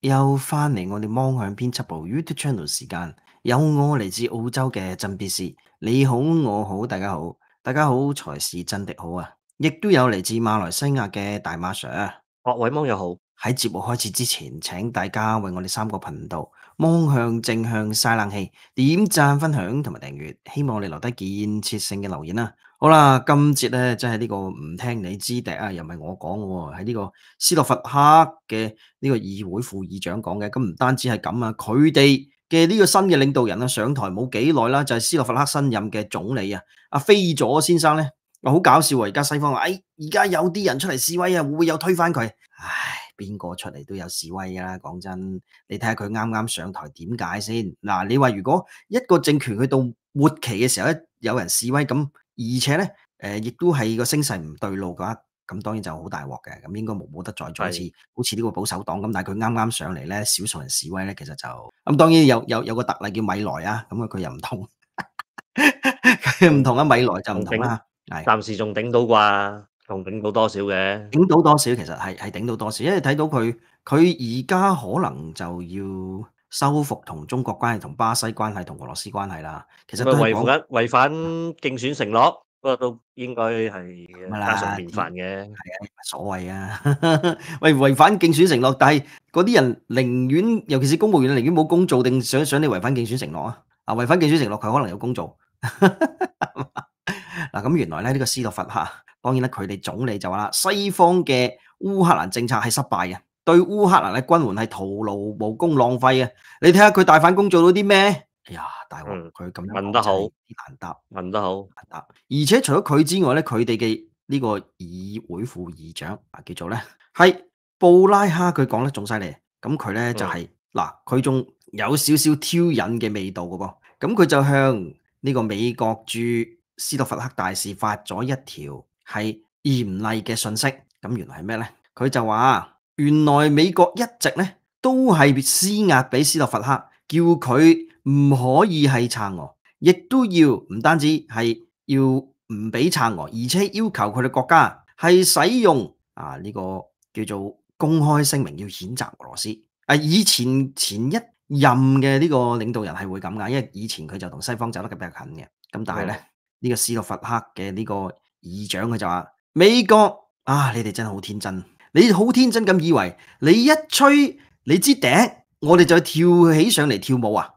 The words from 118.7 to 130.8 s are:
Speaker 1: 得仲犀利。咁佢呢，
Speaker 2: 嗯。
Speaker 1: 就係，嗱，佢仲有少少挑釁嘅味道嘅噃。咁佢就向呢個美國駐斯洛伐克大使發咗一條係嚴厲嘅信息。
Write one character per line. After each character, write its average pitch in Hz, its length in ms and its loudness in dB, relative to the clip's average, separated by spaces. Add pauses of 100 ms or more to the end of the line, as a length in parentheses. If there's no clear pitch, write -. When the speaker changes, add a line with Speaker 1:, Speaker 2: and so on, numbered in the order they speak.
Speaker 1:
得 139 60 -2
仲 101 160 -8
犀 113 80 -4
利。 95 200 -8 (260)
咁 143 160 -4
佢 107 160 -8
呢， 120 200 -2
Speaker 2:
嗯。 113 40 -6
Speaker 1:
就 107 100 -6
係， 87 220 -8 (240)
嗱， - 200 -4 (120)
佢 127 160 0
仲 131 260 -2 (260)
有 104 240 -2
少 147 200 2
少 151 200 4
挑 170 280 -2
釁 117 360 0
嘅 110 120 -4
味 98 180 -6
道 92 140 -10
嘅 87 140 -10
噃。 90 160 -10 (260)
咁 196 140 -2
佢 196 120 6
就 143 160 4
向 135 500 2 (280)
呢 135 120 -2
個 123 100 0
美 110 320 -2
國 113 320 -4
駐 - 120 -8 (600)
斯 - 180 -6
洛 131 80 0
伐 - 120 -6
克 127 200 -8
大 92 160 -4
使 98 220 -8
發 107 240 -4
咗 101 240 -10
一 127 60 -6 (180)
條 71 380 -16 (220)
係 107 320 -6 (240)
嚴 113 380 -2
厲 110 220 -4
嘅 113 120 -6
信 107 220 -6
息。 135 100 -4 (360)